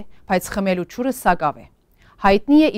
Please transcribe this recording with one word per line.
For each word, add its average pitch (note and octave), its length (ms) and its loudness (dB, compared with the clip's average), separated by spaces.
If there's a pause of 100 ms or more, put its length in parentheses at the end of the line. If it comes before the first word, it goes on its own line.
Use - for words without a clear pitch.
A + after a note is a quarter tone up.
(300)
բայց F#3 240 -4
խմելու F#3 400 -4
ջուրը B3+ 240 -4
սակավ E3 400 -2
է։ G#2+ 80 -20 (560)
Հայտնի G#3+ 400 4
է D#4 160 4